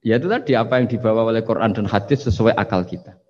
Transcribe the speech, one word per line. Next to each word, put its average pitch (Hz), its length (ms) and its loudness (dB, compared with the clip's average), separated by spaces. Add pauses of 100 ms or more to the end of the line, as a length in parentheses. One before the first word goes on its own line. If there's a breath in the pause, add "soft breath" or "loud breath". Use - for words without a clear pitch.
ya 117 160 2
itu 170 80 -4
tadi, 214 240 -2
apa 117 240 2
yang 123 160 0
dibawa 113 320 0
oleh 113 160 0
Quran 110 320 0
dan 104 160 -2
hadis 117 400 0
sesuai 110 240 2
akal 90 320 0
kita. - 320 -14 (140)